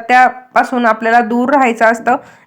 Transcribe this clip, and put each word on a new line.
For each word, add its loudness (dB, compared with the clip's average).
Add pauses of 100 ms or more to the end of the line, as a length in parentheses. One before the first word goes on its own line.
त्यापासून 0
आपल्याला 0
दूर -4
राहायचं 0
असतं. 0 (320)